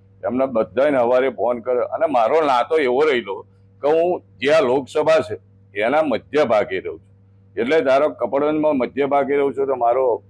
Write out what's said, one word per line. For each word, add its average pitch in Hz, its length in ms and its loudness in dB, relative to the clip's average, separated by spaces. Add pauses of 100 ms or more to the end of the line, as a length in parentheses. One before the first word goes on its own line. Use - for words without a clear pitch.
(240)
એમને 123 220 -2
બધાયને 131 520 0
સવારે 127 320 2
ફોન 120 300 -4
કરે. 123 200 -2
અને 120 260 -4
મારો 139 360 2
નાતો 131 360 0
એવો 131 240 0
રહેલો 120 440 -2 (360)
કે 139 60 -2
હું 165 340 0 (180)
જ્યાં 147 220 2
લોકસભા 147 580 0
છે, 107 200 -6 (400)
એના 127 240 2
મધ્ય 135 400 -2
ભાગે 104 360 0
રહું 80 200 -10
છું. - 100 -20 (480)
એટલે 147 240 2
ધારો 139 280 2
કપડવંજમાં 147 680 -2
મધ્ય 127 300 -2
ભાગે 139 300 0
રહું 139 180 0
છું, 135 140 -2
તો 135 80 -2
મારો, 123 540 0